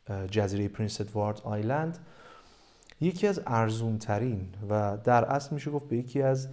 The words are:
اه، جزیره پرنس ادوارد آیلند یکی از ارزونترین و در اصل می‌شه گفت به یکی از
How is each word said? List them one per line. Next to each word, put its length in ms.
اه، 200
جزیره 420
پرنس 320
ادوارد 440
آیلند 540
یکی 260
از 200
ارزونترین 1000
و 360
در 200
اصل 300
می‌شه 160
گفت 180
به 80
یکی 260
از 300